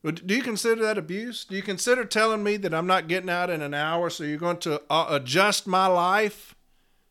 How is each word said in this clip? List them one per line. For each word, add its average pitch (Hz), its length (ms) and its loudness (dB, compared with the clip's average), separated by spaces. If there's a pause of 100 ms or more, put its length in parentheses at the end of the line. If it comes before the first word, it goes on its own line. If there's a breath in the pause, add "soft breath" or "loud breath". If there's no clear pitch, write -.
But 165 240 -6
do 190 100 0
you 262 60 -2
consider 226 400 0
that 214 140 2
abuse? 196 480 -8
Do 190 120 -10
you 196 60 -6
consider 226 420 0
telling 220 400 0
me 208 140 0
that 190 140 -2
I'm 165 140 0
not 180 220 2
getting 180 220 -2
out 175 200 0
in 160 100 -4
an 143 140 -6
hour, 165 360 0
so 165 120 -10
you're 147 160 -4
going 170 200 -2
to, 151 300 -4
uh, 156 200 2
adjust 151 580 2
my 190 220 4
life? 185 680 2 (560)